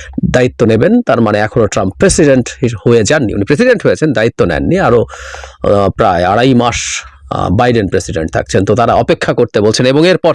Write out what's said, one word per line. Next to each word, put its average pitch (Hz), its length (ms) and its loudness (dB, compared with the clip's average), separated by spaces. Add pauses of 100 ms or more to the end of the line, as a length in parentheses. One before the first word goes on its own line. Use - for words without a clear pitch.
(320)
দায়িত্ব 127 340 0
নেবেন। 127 360 2
তার 117 200 0
মানে 104 160 0
এখনো 107 300 0
ট্রাম্প 98 260 -2
প্রেসিডেন্ট 135 840 0 (120)
হয়ে 117 160 4
যাননি, 120 300 0
উনি 101 100 -4
প্রেসিডেন্ট 220 400 0
হয়েছেন, 135 300 0
দায়িত্ব 113 320 0
নেননি। 82 340 -2
আরও, 120 220 2
আহ, - 880 -4
প্রায় 90 340 0
আড়াই 117 300 2
মাস, 120 240 2 (520)
আহ, 95 200 -4
বাইডেন 117 380 0
প্রেসিডেন্ট 87 440 -6
থাকছেন, - 340 -2
তো 104 100 0
তারা 117 180 0
অপেক্ষা 123 400 0
করতে 120 280 0
বলছেন 110 240 0
এবং 143 220 2
এরপর 170 280 0